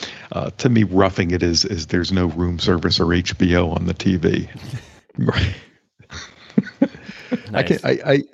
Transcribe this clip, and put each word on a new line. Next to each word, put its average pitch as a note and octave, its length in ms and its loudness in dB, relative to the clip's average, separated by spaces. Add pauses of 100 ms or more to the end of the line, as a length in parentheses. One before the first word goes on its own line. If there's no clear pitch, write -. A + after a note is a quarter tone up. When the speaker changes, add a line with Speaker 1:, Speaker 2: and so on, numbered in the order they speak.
(340)
Speaker 1:
uh, - 240 -4
to C3+ 120 2
me, A2+ 140 4
roughing F#2 480 2
it F2+ 100 2
is, E2+ 240 2
is E2 220 -6
there's F2 240 0
no F#2 160 2
room F2 320 -2
service E2+ 400 2
or E2+ 140 2
H F2+ 240 0
B F2 180 4
O F2 140 2
on E2+ 160 -2
the F2+ 80 -2
T F#2+ 240 0
V. - 320 0 (340)
Speaker 2:
<laughs> - 340 -20
Right. - 380 0 (2000)
I - 100 -4
Speaker 3:
Nice. - 180 0
Speaker 2:
can, C3 80 -2
I, C#3+ 240 0
I, C#3+ 100 2 (100)